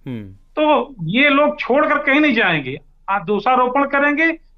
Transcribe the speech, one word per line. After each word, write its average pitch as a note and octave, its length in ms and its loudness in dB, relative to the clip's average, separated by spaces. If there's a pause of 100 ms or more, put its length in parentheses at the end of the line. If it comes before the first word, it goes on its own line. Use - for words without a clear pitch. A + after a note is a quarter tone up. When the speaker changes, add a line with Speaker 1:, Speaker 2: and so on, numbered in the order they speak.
Speaker 1:
हम्म। A2 260 -10
Speaker 2:
तो C#4+ 680 -2
ये A3+ 260 2
लोग D4 320 0
छोड़कर D4 380 0
कहीं C#4+ 220 0
नहीं D4+ 140 2
जाएंगे, D#3+ 440 -2 (300)
आप G3 160 -4
दोषारोपण B3 600 0
करेंगे, D4 540 0 (200)